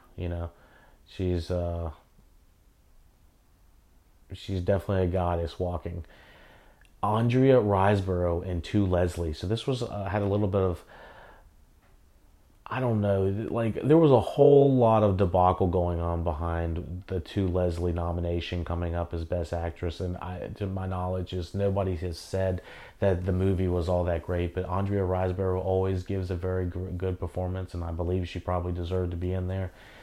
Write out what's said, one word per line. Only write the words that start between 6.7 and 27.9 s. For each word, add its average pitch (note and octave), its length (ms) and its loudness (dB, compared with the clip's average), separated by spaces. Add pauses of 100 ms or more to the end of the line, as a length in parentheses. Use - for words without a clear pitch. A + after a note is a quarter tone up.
Andrea A#2+ 540 4
Riseborough F#2+ 880 2
in F2+ 160 -4
To G#2 240 0
Leslie. F2 480 0
So E2 140 -8
this A2 200 -4
was, B2+ 160 -2
uh, G2+ 220 -8
had G2 160 -2
a G2+ 60 0
little G2+ 220 2
bit G2 120 2
of, F#2 240 0 (1800)
I A2+ 120 -6
don't A#2+ 220 2
know, G2+ 240 2 (260)
like, A#2 320 -2
there C#3+ 140 6
was D#3+ 140 8
a B2 100 8
whole C#3 560 6
lot A2+ 260 6
of G2+ 140 4
debacle F#2 500 4
going F2 320 0
on E2+ 240 -2
behind E2+ 840 -4
the F#2 140 -4
To F#2+ 280 -2
Leslie F2 460 0
nomination F2 720 -4
coming E2+ 280 -4
up E2+ 200 -4
as E2 100 -4
Best E2+ 300 -6
Actress, E2+ 460 -6
and F2+ 180 -6
I, F#2 380 -10
to G2+ 100 -6
my F#2+ 200 -6
knowledge, F#2 460 -4
is F2+ 220 -8
nobody G2 420 0
has E2+ 220 -6
said F#2 420 -4 (380)
that F#2 260 2
the F#2+ 80 0
movie F#2 340 2
was F2 220 0
all F2 160 2
that E2+ 220 -2
great, F2 280 -2
but F#2 120 -4
Andrea G2 360 -2
Riseborough F#2 600 0
always F#2+ 380 0
gives F#2+ 280 -4
a F#2 60 -2
very F#2 300 -2
gr-, F2+ 240 -6
good F2+ 280 -4
performance, F#2 540 -6
and F2 100 -6
I E2+ 100 -6